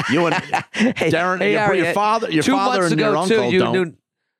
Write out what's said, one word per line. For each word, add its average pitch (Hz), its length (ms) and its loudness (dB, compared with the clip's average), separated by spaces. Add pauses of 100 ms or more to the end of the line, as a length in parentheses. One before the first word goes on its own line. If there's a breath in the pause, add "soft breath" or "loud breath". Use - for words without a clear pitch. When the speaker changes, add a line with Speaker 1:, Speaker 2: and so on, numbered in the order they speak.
(120)
Speaker 1:
You 170 160 2
and 160 80 0
Speaker 2:
Hey, - 760 -2
Speaker 1:
Darren, 180 280 0
Speaker 2:
hey, 202 140 0
Speaker 1:
your, 214 80 0
Speaker 2:
Harry, 202 180 2
Speaker 1:
your 165 80 0
Speaker 2:
uh, 175 60 -2
Speaker 1:
father, 214 360 0
your 156 140 0
Speaker 2:
two - 80 2
Speaker 1:
father 247 300 0
Speaker 2:
months 170 100 0
Speaker 1:
and 156 80 0
your - 120 2
Speaker 2:
ago, 175 160 0
too, 214 100 2
Speaker 1:
uncle 120 160 0
Speaker 2:
you - 60 4
Speaker 1:
don't. 117 140 0
Speaker 2:
knew 180 200 -2 (460)